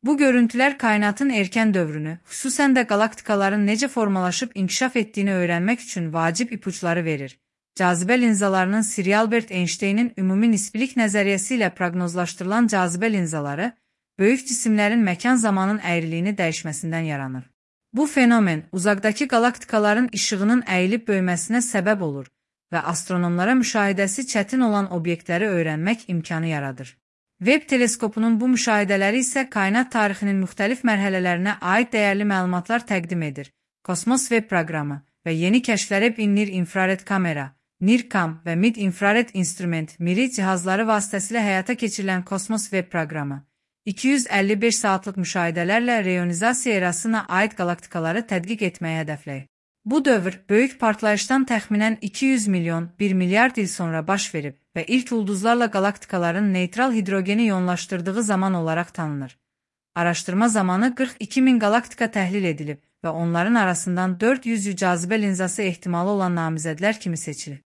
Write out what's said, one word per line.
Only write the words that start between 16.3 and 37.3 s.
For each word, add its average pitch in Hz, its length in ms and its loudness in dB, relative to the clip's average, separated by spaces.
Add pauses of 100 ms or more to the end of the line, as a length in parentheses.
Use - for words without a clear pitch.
dəyişməsindən 165 760 -4
yaranır. 131 320 -6 (480)
Bu 277 140 0
fenomen 233 560 4 (100)
uzaqdakı 208 560 0
qalaktikaların 233 840 2
işığının 214 500 2
əyilib 190 460 0
böyüməsinə 190 540 0
səbəb 202 400 0
olur 139 240 -6 (460)
və 170 100 -2 (100)
astronomlara 175 600 0
müşahidəsi 202 800 0
çətin 226 340 0
olan 202 260 0
obyektləri 170 540 -2
öyrənmək 175 600 -2
imkanı 165 380 -4
yaradır. 135 500 -6 (420)
Webb 269 300 2
teleskopunun 226 720 0
bu 247 80 0
müşahidələri 208 760 2
isə 262 260 -2
kainat 220 420 0
tarixinin 202 520 0
müxtəlif 226 420 -4
mərhələlərinə 190 760 0
aid 208 340 0
dəyərli 208 380 2
məlumatlar 185 540 -2
təqdim 175 360 -4
edir. 143 280 -8 (340)
Kosmos 240 440 0
Webb 220 240 0
proqramı 156 500 -2 (240)
və 165 80 -2
yeni 180 240 4
kəşflərə 226 580 0
bin 208 200 2
NİR 208 120 2
infrared 185 560 -2
kamera, 160 460 -2 (300)